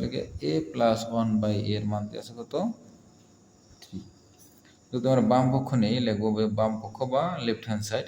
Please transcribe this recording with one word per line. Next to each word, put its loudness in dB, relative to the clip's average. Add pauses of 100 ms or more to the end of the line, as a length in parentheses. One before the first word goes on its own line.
লিখে -4 (200)
a 0 (200)
plus 4 (200)
one 2 (100)
by 2
a -2
এর -4
মান -2
দেওয়া -12
আছে -16
কত? -12 (1300)
থ্রি। -14 (960)
যদি -2
আমরা 6
বাম 6 (100)
পক্ষ 0
নেই, 4 (120)
লিখবো 0 (120)
যে 4 (140)
বাম 2 (100)
পক্ষ -12
বা 0 (240)
লেফট -2
হ্যান্ড -2
সাইড, -2